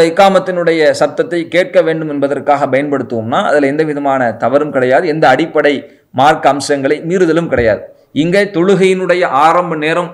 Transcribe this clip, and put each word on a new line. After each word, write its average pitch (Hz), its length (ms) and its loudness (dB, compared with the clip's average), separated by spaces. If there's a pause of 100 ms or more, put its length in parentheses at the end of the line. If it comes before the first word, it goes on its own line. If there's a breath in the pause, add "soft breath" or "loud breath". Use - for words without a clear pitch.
இக்காமத்தினுடைய 175 760 2 (100)
சத்தத்தை 165 560 -2
கேட்க 185 340 -2
வேண்டும் 160 320 -2
என்பதற்காக 139 540 -2
பயன்படுத்துவோம்னா, 131 760 -2
அதுல 143 280 0
எந்த 151 120 -2
விதமான 143 380 -2 (160)
தவறும் 143 380 0
கிடையாது, 131 320 2
எந்த 156 200 0
அடிப்படை 147 460 2 (380 soft breath)
மார்க்க 147 400 2
அம்சங்களை 143 500 -2
மீறுதலும் 170 480 0
கிடையாது. 110 320 0 (300 soft breath)
இங்கே 175 340 0
தொழுகையினுடைய 185 760 0 (180)
ஆரம்ப 170 340 2
நேரம் 165 380 -4